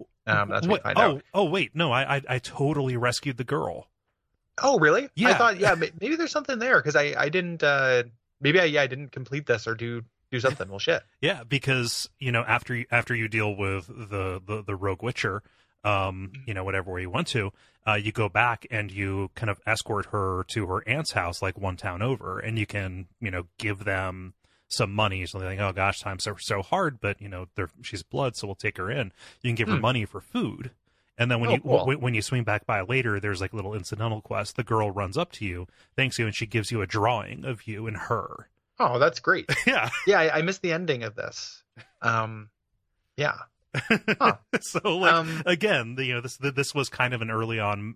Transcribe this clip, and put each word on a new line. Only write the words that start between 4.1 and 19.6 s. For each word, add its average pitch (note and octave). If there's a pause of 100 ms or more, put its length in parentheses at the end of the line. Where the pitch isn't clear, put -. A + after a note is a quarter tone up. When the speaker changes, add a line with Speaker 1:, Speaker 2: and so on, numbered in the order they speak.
Speaker 1:
Oh, C4+
really? D#3+
I -
Speaker 2:
Yeah. B3
Speaker 1:
thought, A3+
yeah, G3
ma-, E3 (120)
maybe C#4
there's D#4+
something C4+
there A#3
'cause D3+
I, D3
I C#3+
didn't, E3+
uh, C3+ (360)
maybe D3+
I, F3
yeah, D3
I C3
didn't C3
complete C#3
this A#2
or A2+
do, A#2 (280)
do B2+
something. C3
Well, G2
shit. - (180)
Speaker 2:
Yeah, D#3
because, B2+ (100)
you B2+
know, A#2
after A#2
you, A#2
after A#2+
you A2+
deal G#2+
with F#2+
the, F#2+
the, G#2
the G2
rogue F#2+
witcher, G#2+ (400)
um, F#2+
Speaker 1:
Mm-hmm. C3+
Speaker 2:
you G#2+
know, F#2+
whatever F#2+
way F2+
you F2+
want C#3+
to, G2+ (340)
uh, G#2+
you G#2
go G#2+
back A2
and G#2+
you G2
kind A2
of G2